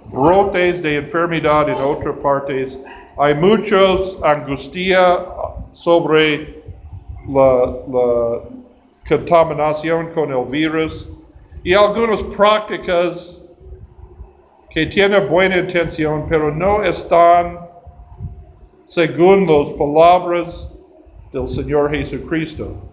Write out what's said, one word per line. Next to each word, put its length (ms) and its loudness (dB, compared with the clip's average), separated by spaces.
brotes 720 2
de 140 -2
enfermedad 720 0
en 60 -2
otras 420 -4
partes. 600 -4
Hay 180 2
muchos 880 2
angustia 1040 0
sobre 880 0
la, 460 2
la 540 0
contaminación 1040 0
con 180 -2
el 140 -2
virus 640 -4
y 100 0
algunas 500 2
prácticas 1120 -2
que 160 -2
tienen 440 2
buena 280 2
intención, 720 -2
pero 220 0
no 300 0
están 760 2
según 600 4
las 320 2
palabras 920 2
del 140 -6
Señor 460 -2
Jesucristo. 840 -8